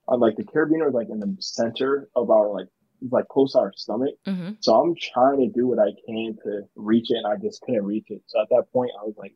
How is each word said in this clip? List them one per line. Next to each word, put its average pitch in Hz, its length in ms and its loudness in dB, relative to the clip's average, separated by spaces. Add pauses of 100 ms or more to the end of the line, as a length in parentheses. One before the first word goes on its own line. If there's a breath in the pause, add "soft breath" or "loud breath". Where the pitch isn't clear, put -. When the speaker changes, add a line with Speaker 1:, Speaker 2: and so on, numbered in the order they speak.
Speaker 1:
on, 123 120 2
like, 110 160 4
the 113 80 -6
carabiner 156 420 0
was, 135 100 2
like, 113 140 -2
in 107 100 -8
the 101 200 -4
center 135 760 -2
of 120 160 0
our, 107 180 6
like, 95 180 -6 (340)
it's, 123 100 -10
like, 110 160 2
close 135 260 2
to 135 60 4
our 101 160 0
stomach. 120 400 -4 (100)
Speaker 2:
Mm-hmm. 185 340 -6
Speaker 1:
So 131 200 2
I'm 165 160 2
trying 139 440 2
to 127 80 2
do 120 200 0
what 117 120 0
I 101 120 2 (140)
can 113 380 -6
to 104 180 -6 (140)
reach 113 360 0
it, 117 60 2
and 110 100 -4
I 104 100 0
just 101 240 -8
couldn't 110 240 -2
reach 104 240 -4
it. 101 180 -12
So 110 140 0
at 107 80 -6
that 120 240 2
point, 123 260 -2
I 104 60 -14
was 107 120 -8
like, 98 180 -16